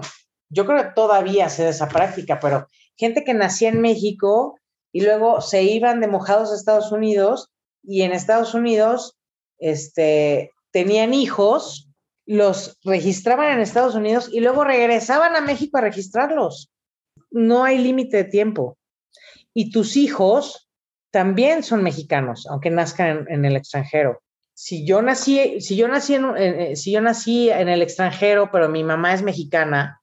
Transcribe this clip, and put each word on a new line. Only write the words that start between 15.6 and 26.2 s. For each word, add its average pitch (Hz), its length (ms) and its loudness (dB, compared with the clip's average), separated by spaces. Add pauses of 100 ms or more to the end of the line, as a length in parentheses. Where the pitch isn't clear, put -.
a 254 40 0
registrarlos. 208 880 -4 (600)
No 233 320 2
hay 262 140 2
límite 254 400 0
de 190 80 2
tiempo. 196 520 -2 (760)
Y 226 180 -2
tus 220 240 0
hijos 277 760 0 (400)
también 208 540 2
son 214 200 0
mexicanos, 143 640 -4
aunque 147 200 -4
nazcan 165 500 -2 (100)
en, - 20 -8
en 143 140 0
el 139 100 2
extranjero. 143 640 -2 (320)
Si 156 320 -12
yo 190 160 2
nací, 262 600 0
si 190 160 -4
yo 226 100 2
nací 285 280 0
en, 262 100 0 (100)